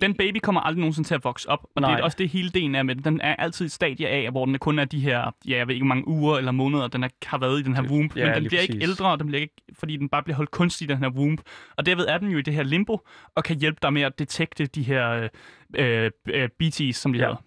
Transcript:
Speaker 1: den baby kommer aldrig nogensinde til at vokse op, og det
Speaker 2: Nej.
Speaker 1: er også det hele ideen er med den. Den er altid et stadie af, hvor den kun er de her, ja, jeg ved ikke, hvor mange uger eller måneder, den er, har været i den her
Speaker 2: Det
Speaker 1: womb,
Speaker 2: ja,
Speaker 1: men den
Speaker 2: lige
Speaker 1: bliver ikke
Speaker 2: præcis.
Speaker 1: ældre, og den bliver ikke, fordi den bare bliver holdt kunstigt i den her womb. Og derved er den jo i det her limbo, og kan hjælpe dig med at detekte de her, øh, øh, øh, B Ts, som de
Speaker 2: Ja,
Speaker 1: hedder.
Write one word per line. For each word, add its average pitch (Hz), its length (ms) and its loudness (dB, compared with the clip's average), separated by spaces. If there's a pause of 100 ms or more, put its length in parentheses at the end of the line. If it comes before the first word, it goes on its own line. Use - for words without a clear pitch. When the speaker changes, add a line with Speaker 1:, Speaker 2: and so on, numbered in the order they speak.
Speaker 1:
den 196 120 2
baby 202 280 0
kommer 185 180 2
aldrig 160 200 0
nogensinde 160 280 0
til 175 60 0
at 135 100 -2
vokse - 240 -4
op, 143 140 0
og - 120 -20
det 147 80 -2
Speaker 2:
Nej. 127 160 2
Speaker 1:
er 123 40 0
også 160 160 0
det 185 100 0
hele 180 200 -2
ideen 165 260 0
er 135 80 2
med 131 120 0
den. 135 100 -6
Den 156 160 2
er 151 160 0
altid 170 300 -4
et 151 60 -8
stadie 147 360 -2
af, 123 220 0
hvor 131 140 -2
den 135 140 0
kun 151 200 0
er 143 60 2
de 139 160 -2
her, 123 340 0 (140)
ja, 127 80 0
jeg 123 120 0
ved 127 60 -2
ikke, 127 100 0
hvor 135 100 4
mange 131 140 -2
uger 151 300 2
eller 131 140 0
måneder, 135 360 2
den 127 160 -2
er, 127 40 -2 (160)
har - 140 -4
været 131 220 2
i - 20 -4
den 131 120 0
her 135 80 2
Speaker 2:
Det 127 80 -2
Speaker 1:
womb, 151 260 2
Speaker 2:
ja, 123 80 0
Speaker 1:
men 113 100 2
den 107 80 0
Speaker 2:
lige 107 80 -2
Speaker 1:
bliver 175 120 2
ikke 127 120 0
Speaker 2:
præcis. 151 140 -2
Speaker 1:
ældre, 190 220 -2
og 156 80 2
den 151 80 -4
bliver 143 140 -2
ikke, 151 140 -6 (240)
fordi 151 180 -6
den 143 120 -4
bare 147 140 0
bliver 147 140 -4
holdt 147 140 -2
kunstigt 170 400 0
i 143 40 0
den 131 80 0
her 131 80 2
womb. 143 300 0 (360)
Og 143 100 -2
derved 175 200 4
er 156 120 2
den 202 120 -2
jo 165 80 0
i 139 40 0
det 147 120 -2
her 151 80 0
limbo, 180 380 0 (340)
og 160 100 0
kan 165 140 -2
hjælpe 156 240 0
dig 143 100 2
med 147 100 2
at 135 160 -2
detekte 156 480 -4
de 143 160 -6
her, 127 280 0
øh, 117 180 -2 (480)
øh, 113 340 2 (180)
øh, 127 200 0 (100)
B - 40 -2 (100)
Ts, 131 240 -2
som 139 160 0
de 123 60 0
Speaker 2:
Ja, 113 60 2
Speaker 1:
hedder. - 220 -2